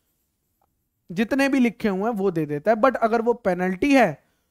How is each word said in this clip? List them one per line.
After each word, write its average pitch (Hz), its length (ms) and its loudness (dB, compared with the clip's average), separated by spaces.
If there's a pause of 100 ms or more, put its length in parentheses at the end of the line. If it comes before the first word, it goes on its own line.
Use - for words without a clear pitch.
(1120)
जितने 262 380 0
भी 269 100 0
लिखे 226 300 0
हुए 190 120 -2
हैं 220 80 -2
वो 196 220 -2
दे 160 140 -2
देता 147 260 -2
है। 233 60 2
But 247 180 2
अगर 233 260 0
वो 233 120 0
पेनल्टी 185 600 -2
है 208 300 2 (260)